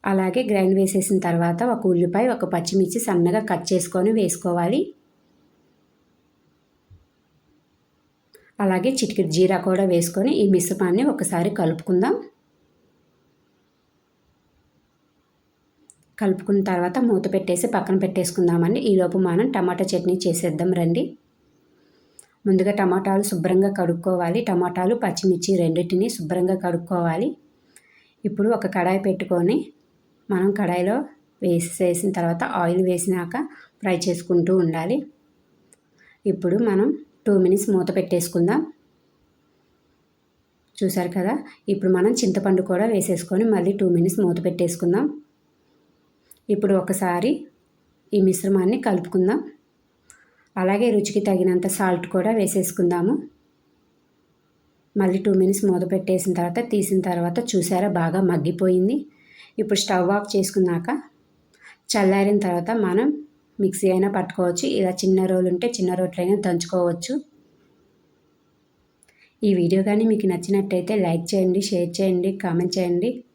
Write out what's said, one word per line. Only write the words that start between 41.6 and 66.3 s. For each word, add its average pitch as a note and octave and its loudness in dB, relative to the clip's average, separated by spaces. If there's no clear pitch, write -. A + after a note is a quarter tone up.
ఇప్పుడు F#3+ 0
మనం G3 4
చింతపండు F#3+ 2
కూడా F#3+ 2
వేసేసుకొని F#3+ 0
మళ్ళీ F#3 2
టూ F#3+ 2
మినిట్స్ F3+ 2
మూత F3 0
పెట్టేసుకుందాం. F3 0
ఇప్పుడు G3 2
ఒకసారి F#3 0
ఈ G3 4
మిశ్రమాన్ని F#3+ 0
కలుపుకుందాం. F#3 0
అలాగే G3+ 2
రుచికి G3+ 0
తగినంత F3+ 2
సాల్ట్ F3+ 0
కూడా F#3+ 0
వేసేసుకుందాము. F#3 0
మళ్ళీ F#3+ 0
టూ G3+ 2
మినిట్స్ G3 0
మూత F3+ 0
పెట్టేసిన F#3 -2
తర్వాత G3+ -4
తీసిన F#3+ 0
తర్వాత E3+ -2
చూసారా F#3+ 0
బాగా E3+ 0
మగ్గిపోయింది. F#3 0
ఇప్పుడు G#3 0
స్టవ్ F#3 0
ఆఫ్ G#3 -4
చేసుకున్నాక F#3 0
చల్లారిన G3 2
తర్వాత F3 -2
మనం G3+ 2
మిక్సీ F#3+ 0
అయినా F#3+ 2
పట్టుకోవచ్చు, F3+ -2
ఇలా F#3+ 0
చిన్న F#3+ 4
రోలు F#3 2
ఉంటే F3+ -2
చిన్న F#3 -2
రోట్లో F3+ -4
అయినా G3 2